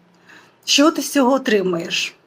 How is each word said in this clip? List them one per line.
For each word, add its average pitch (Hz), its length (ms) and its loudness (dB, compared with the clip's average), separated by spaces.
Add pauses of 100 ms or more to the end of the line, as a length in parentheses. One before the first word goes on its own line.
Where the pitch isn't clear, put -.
(640)
Що 294 260 4
ти 320 120 -4
з - 100 -8
цього 269 200 2
отримуєш? 185 800 -2 (120)